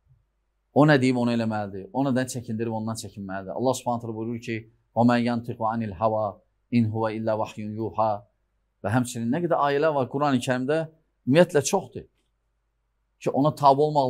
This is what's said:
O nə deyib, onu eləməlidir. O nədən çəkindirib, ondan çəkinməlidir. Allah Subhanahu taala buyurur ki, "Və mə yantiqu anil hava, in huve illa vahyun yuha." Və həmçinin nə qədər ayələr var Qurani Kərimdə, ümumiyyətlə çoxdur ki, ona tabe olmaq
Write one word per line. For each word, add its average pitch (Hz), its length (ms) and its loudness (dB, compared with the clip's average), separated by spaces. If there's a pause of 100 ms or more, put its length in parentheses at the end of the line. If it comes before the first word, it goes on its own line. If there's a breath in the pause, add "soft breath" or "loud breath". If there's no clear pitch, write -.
(760)
O 147 140 6
nə 151 120 8
deyib, 127 200 2
onu 120 140 0
eləməlidir. 104 580 -4
O 131 140 -2
nədən 127 260 -2
çəkindirib, 113 400 -6
ondan 110 240 -6
çəkinməlidir. 98 560 -12
Allah 123 240 0
Subhanahu 120 260 -4
taala 113 140 -8
buyurur 117 240 -8
ki, 117 160 -8 (400)
"Və 113 80 4
mə 120 160 4
yantiqu 117 480 -4
anil 113 240 -4
hava, 107 460 -2 (340)
in 120 120 4
huve 110 320 -2
illa 110 220 0
vahyun 107 380 -6
yuha." 110 360 -2 (720)
Və 95 60 -4
həmçinin 120 380 -2
nə 156 160 0
qədər 160 220 0
ayələr 147 280 2
var 131 140 0
Qurani 139 320 0
Kərimdə, 131 380 -2 (480)
ümumiyyətlə 151 360 6
çoxdur - 440 -6 (1160)
ki, - 80 0
ona 147 240 2
tabe 139 280 6
olmaq 151 280 2